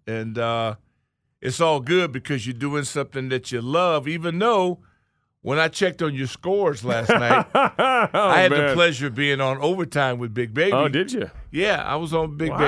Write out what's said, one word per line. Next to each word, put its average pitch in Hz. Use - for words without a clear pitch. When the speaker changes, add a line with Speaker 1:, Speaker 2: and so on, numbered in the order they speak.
Speaker 1:
And, 113
uh, 117
it's 127
all 160
good 165
because 127
you're 127
doing 143
something 135
that 127
you 120
love, 151
even 170
though 190
when 135
I 160
checked 175
on 151
your 131
scores 170
last 117
Speaker 2:
<laughs> -
Speaker 1:
night, 254
Speaker 2:
Oh, 254
Speaker 1:
I 185
had 185
the 143
Speaker 2:
man. 143
Speaker 1:
pleasure 160
of 123
being 139
on 135
overtime 147
with 117
Big 117
Baby. 170
Speaker 2:
Oh, 143
did 160
you? 214
Speaker 1:
Yeah, 175
I 131
was 160
on 160
Big 156
Speaker 2:
Wow, -